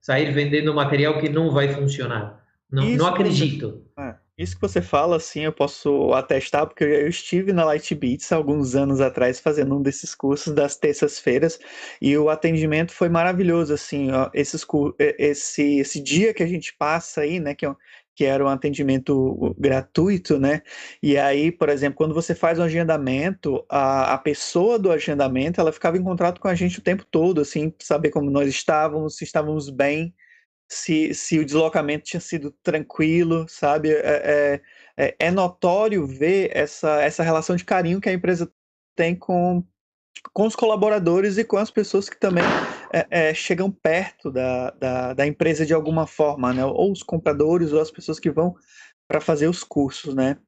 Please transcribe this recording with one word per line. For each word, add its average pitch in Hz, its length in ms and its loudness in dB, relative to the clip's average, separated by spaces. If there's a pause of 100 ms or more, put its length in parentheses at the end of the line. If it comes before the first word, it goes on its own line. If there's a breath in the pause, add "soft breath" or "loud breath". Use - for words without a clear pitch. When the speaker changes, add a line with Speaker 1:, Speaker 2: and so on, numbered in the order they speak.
Speaker 1:
Sair 143 320 0
vendendo 147 400 0
material 147 480 2
que 151 80 -2
não 160 240 0
vai 139 160 4
funcionar. 131 720 -4 (320 soft breath)
Não, 135 100 0
Speaker 2:
Isso 233 140 2
Speaker 1:
não 175 160 2
Speaker 2:
que 202 100 0
você 180 60 4 (160)
Speaker 1:
acredito. - 380 -6 (160)
Speaker 2:
É, 131 160 -10 (240)
isso 156 180 -8
que - 60 -6
você 196 180 0
fala, 170 360 2
assim, 160 260 -6
eu 156 100 -2
posso 143 640 0
atestar, 135 520 0
porque - 180 -4
eu, 147 40 2
eu 147 200 2
estive 190 440 -2
na 170 140 4
Light 151 280 0
Beats 139 380 -2
alguns 143 420 0
anos 139 280 2
atrás, 127 360 2
fazendo 143 380 0
um 143 60 -2
desses - 320 -4
cursos 147 400 -2
das 143 200 2
terças-feiras, 147 840 0 (400 loud breath)
e 139 160 2
o 151 140 4
atendimento 156 600 0
foi 170 180 0
maravilhoso, 170 640 2
assim, 139 360 -4
ó, 131 220 0
esses 143 320 -4
cu-, 147 340 -2
e-, 147 200 2
esse, 143 640 0
esse 139 220 -4
dia 170 300 2
que 202 100 -4
a 165 60 0
gente 165 300 -6
passa 160 420 -2
aí, 160 180 -2
né, 143 160 -6
que - 120 -6
é - 40 -2
um, 139 60 -12 (400 loud breath)
que 147 80 2
era 135 200 2
um 139 40 4
atendimento 135 1080 0
gratuito, 151 800 0
né? 143 240 2 (400 loud breath)
E 143 160 4
aí, 143 320 2
por 165 180 0
exemplo, 143 280 0
quando 156 180 0
você 165 180 -2
faz 165 280 0
um - 20 2
agendamento, 156 1080 -2
a, 135 460 2
a 131 40 -2
pessoa 185 600 0
do 190 140 2
agendamento, 143 680 0
ela 160 120 2
ficava 165 260 0
em 185 60 0
contato 175 360 -2
com - 60 -4
a 185 80 2
gente 180 240 -2
o - 40 -16
tempo 185 280 0
todo, 170 300 2
assim, 156 320 -2 (100)
saber 151 280 0
como 143 200 -2
nós 139 180 2
estávamos, 156 680 -2
se - 80 -10
estávamos 151 440 -4
bem, 143 460 -2 (540 soft breath)
se, 156 440 -2
se - 280 -2
o 160 40 0
deslocamento 151 600 0
tinha 170 160 -8
sido 147 320 -8 (100)
tranquilo, 160 840 0
sabe? 156 420 0
É, 151 100 2 (960 loud breath)
é, 139 100 0
é, - 80 -4 (120)
é 170 60 2
notório 185 760 0
ver 160 480 0
essa, 147 480 0
essa 156 220 0
relação 165 320 0
de 175 80 -4
carinho 185 360 0
que - 80 -4
a 190 40 0
empresa 180 360 -2 (480)
tem 170 200 0
com, 180 460 0 (680)
com 208 140 0
os 220 100 -2
colaboradores 202 800 2
e 226 80 0
com 214 120 -2
as 214 140 -2
pessoas 196 380 -2
que - 100 -18
também, 180 260 2 (480 loud breath)
é, 170 140 0 (240)
é, 156 40 -2
chegam 190 360 -2
perto 170 600 -4
da, 127 400 -2
da, 127 440 -4
da 143 120 0
empresa 156 400 0
de 160 80 2
alguma 160 320 0
forma, 143 460 0
né? 127 120 0
Ou 180 280 0
os 185 100 -8
compradores 160 680 0
ou 156 80 4
as 156 100 -4
pessoas - 300 -8
que 160 100 0
vão 165 240 0 (540 loud breath)
pra 156 120 0
fazer 156 280 2
os 175 160 -2
cursos, 139 500 -4
né? 135 320 0